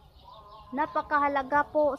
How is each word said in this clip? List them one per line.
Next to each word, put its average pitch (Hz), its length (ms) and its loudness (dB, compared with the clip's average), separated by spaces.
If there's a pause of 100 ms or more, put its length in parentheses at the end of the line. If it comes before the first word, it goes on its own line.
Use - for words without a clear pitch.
(720)
napakahalaga 285 960 0
po 302 300 2